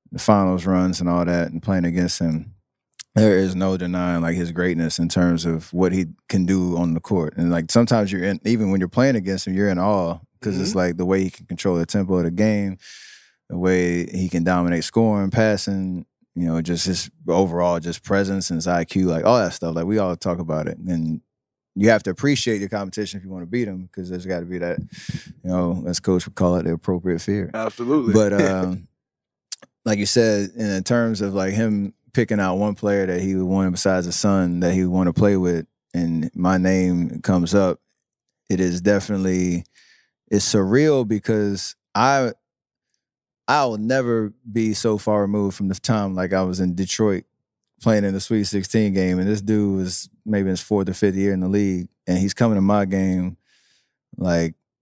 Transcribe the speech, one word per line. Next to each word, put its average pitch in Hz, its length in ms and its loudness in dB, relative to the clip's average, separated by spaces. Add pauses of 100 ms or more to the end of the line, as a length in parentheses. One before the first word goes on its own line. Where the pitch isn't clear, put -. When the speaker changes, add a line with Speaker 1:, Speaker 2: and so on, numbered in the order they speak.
Speaker 1:
the 120 80 -10
finals 92 480 2
runs 92 360 2
and 90 80 0
all 87 160 2
that 87 260 0
and 82 100 -8
playing 95 220 0
against 87 360 0
him. 80 340 -2 (600)
There 107 220 6
is 95 160 2
no 95 220 0
denying, 90 460 -2
like, 85 160 -2
his 85 160 -4
greatness 82 440 0
in 85 120 0
terms 87 360 2
of 82 280 -4
what 90 180 2
he 92 140 0 (240)
can 95 160 0
do 90 320 0
on 85 160 0
the 80 80 -4
court. 87 340 -2
And, 85 160 0
like, 85 180 -2
sometimes 113 440 2
you're 90 100 -4
in, 98 220 -2
even 107 260 2
when 98 80 2
you're 92 80 0
playing 127 300 2
against 95 280 -4
him, 95 80 -4
you're 101 160 2
in 92 80 0
awe 90 420 0 (200)
'cause 98 180 -4
it's 92 120 -2
Speaker 2:
Mm-hmm. 98 80 -4
Speaker 1:
like, 87 200 0
the 90 80 -2
way 95 180 2
he 92 80 -2
can - 160 -20
control 90 280 -2
the 85 100 0
tempo 95 300 0
of 87 80 2
the 85 80 -2
game, 101 460 0 (720)
the 87 80 -8
way 90 500 2
he 92 220 -4
can 85 160 -2
dominate 87 400 2
scoring, 104 460 2
passing, 98 720 0 (280)
you 87 120 -2
know, 82 160 0
just 85 240 -2
his 92 260 -4 (160)
overall 87 540 2
just 85 220 -8
presence 98 460 -2
and 85 80 -4
his 82 100 -4
I 85 180 0
Q, 92 220 0
like, 82 180 0
all 120 120 6
that 92 140 0
stuff. 82 240 -6
Like, 85 100 -2
we 104 120 0
all 92 180 0
talk 87 240 -4
about 80 300 -4
it. - 80 -8
And 80 420 -4 (560)
you 104 140 4
have 110 140 4
to 95 80 -2
appreciate 123 480 0
your 98 100 -6
competition 101 480 -6
if 92 60 -14
you 95 80 -14
wanna 87 160 -10
beat 113 200 -4
him, 92 240 -10
'cause 90 160 -10
there's 90 200 -8
gotta 87 180 -4
be 90 140 -8
that, 87 200 -4
you - 720 -12
know, 90 380 0
as 87 120 -4
Coach 90 280 0
would - 80 -16
call 90 220 2
it, - 80 -2
the 82 80 0
appropriate 87 460 -2
fear. 101 320 -4
Speaker 2:
Absolutely. 117 640 0
Speaker 1:
But, 104 200 6
Speaker 2:
<laughs> 101 60 2
Speaker 1:
um, 92 480 -2 (960)
like 107 140 0
you 104 80 0
said, 104 500 2
in 101 280 -2
terms 113 380 0
of, 101 120 -2
like, 95 200 0
him 104 400 0 (200)
picking 110 260 0
out 92 200 0
one 101 160 -2
player 101 320 0
that 90 140 -2
he 95 120 -2
would 92 120 0
want 95 260 2
besides 92 340 0
the 87 60 -6
son 92 480 0
that 90 160 2
he 92 80 2
would 90 100 0
wanna 90 200 2
play 101 220 4
with, 87 300 0 (300)
and 82 400 -2
my 92 240 2
name 92 600 0
comes 90 340 0
up, 95 240 2 (720)
it 92 80 0
is 90 200 0
definitely, 92 840 0 (640)
it's 101 180 2
surreal 123 600 2
because 104 680 -2 (200)
I, 127 380 2 (1120)
I 143 180 4
will 110 140 -2
never 117 520 0 (180)
be 110 260 0
so 107 240 0
far 104 220 2
removed 101 360 0
from 98 120 -2
the 92 60 -2
time, 101 380 0
like, 92 200 -2
I 95 100 2
was 92 160 -2
in 90 160 0
Detroit 95 500 0 (560)
playing 107 240 2
in 98 80 -2
the 98 80 -4
Sweet 104 240 0
sixteen 101 480 0
game, 92 260 2
and 95 80 0
this 104 140 0
dude 101 340 0
was 92 340 -6 (160)
maybe 104 180 0
in 95 80 0
his 90 100 -4
fourth 98 260 0
or 95 60 -4
fifth 95 220 0
year 98 180 0
in 92 80 -2
the 92 80 -2
league, 95 400 0 (180)
and 90 100 2
he's 95 160 0
coming 113 220 2
to 98 60 2
my 101 240 4
game, 92 500 0 (800)
like, 85 400 0 (260)